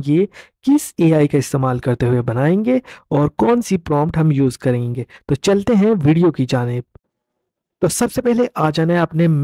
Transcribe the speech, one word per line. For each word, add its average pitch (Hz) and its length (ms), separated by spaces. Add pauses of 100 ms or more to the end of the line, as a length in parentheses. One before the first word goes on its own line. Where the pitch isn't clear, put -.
ये 165 220 (360)
किस 285 360
एआई 156 280
का 147 100
इस्तेमाल 131 420
करते 123 260
हुए 123 160
बनाएंगे 170 600 (300)
और 147 160 (100)
कौन 240 240
सी 196 180
प्रॉम्प्ट 156 380
हम 156 140
यूज़ 135 280
करेंगे। 120 460 (220)
तो 139 100
चलते 202 380
हैं 208 160 (140)
वीडियो 160 260
की 135 140
जानिब। 123 380 (1000)
तो 269 80
सबसे - 320
पहले 240 360
आ 156 140
जाना 165 220
है 175 80
अपने 165 260 (160)